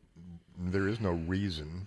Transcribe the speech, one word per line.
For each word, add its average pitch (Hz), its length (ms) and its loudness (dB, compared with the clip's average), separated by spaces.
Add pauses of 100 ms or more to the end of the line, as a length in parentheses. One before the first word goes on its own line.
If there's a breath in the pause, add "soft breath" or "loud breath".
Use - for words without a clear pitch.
(580)
there 92 300 2
is 110 120 0
no 101 120 2
reason. 87 760 0